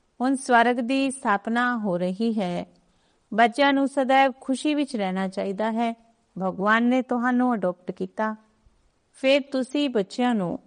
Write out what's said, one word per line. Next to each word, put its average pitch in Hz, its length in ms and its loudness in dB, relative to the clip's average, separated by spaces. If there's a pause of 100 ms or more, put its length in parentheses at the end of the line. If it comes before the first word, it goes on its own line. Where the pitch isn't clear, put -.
(220)
ਹੁਣ 269 140 2
ਸਵਰਗ 247 400 4
ਦੀ 269 360 0
ਸਥਾਪਨਾ 240 640 -2
ਹੋ 208 200 -2
ਰਹੀ 208 440 -2
ਹੈ। 175 260 -4 (640)
ਬੱਚਿਆਂ 240 400 4
ਨੂੰ 277 140 2
ਸਦੈਵ 269 540 2
ਖੁਸ਼ੀ 285 340 -2
ਵਿੱਚ 285 200 -2
ਰਹਿਣਾ 190 320 -2
ਚਾਹੀਦਾ 196 440 -4
ਹੈ। 226 440 -6 (260)
ਭਗਵਾਨ 190 420 0
ਨੇ 247 180 2
ਤੁਹਾਨੂੰ 247 520 0
ਅਡਾਪਟ 180 380 -4
ਕੀਤਾ, 214 440 -6 (760)
ਫਿਰ 269 280 2 (100)
ਤੁਸੀਂ 277 380 -2
ਬੱਚਿਆਂ 240 460 -2
ਨੂੰ 180 320 -2